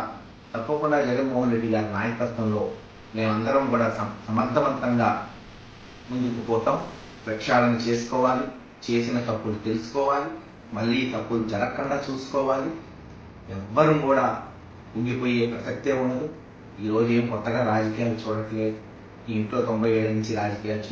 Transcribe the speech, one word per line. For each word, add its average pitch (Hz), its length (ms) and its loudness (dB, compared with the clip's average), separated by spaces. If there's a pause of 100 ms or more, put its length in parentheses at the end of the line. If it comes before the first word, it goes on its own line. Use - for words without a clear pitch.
(540)
తప్పకుండా 147 480 0
జగన్మోహన్ 123 500 2
రెడ్డి 113 160 2
గారి 107 260 2
నాయకత్వంలో 113 760 0 (440)
మేమందరం 113 540 2
కూడా 117 200 4
సమ-, - 280 -4 (100)
సమర్థవంతంగా 123 1000 2 (840)
ముందుకు 117 340 -2
పోతాం. 113 320 2 (480)
ప్రక్షాళన 120 500 4
చేసుకోవాలి, 127 720 2 (380)
చేసిన 120 360 2
తప్పులు 110 340 -2
తెలుసుకోవాలి, 139 760 0 (440)
మళ్ళీ 117 420 2
తప్పులు 107 320 0
జరగకుండా 135 600 -2
చూసుకోవాలి. 135 640 0 (800)
ఎవ్వరూ 110 480 4
కూడా 135 280 4 (680)
ఉండిపోయే 120 520 2
ప్రసక్తే 123 460 -2
ఉండదు. 127 360 0 (520)
ఈరోజు 110 320 4
ఏం 117 140 4
కొత్తగా 117 380 0
రాజకీయాలు 113 500 2
చూడట్లేదు. 110 640 -2 (520)
ఈ 113 40 -4
ఇంట్లో 110 280 0
తొంభై 113 300 2
ఏళ్ళ 110 180 4
నుంచి 110 260 0
రాజకీయాలు 104 560 -2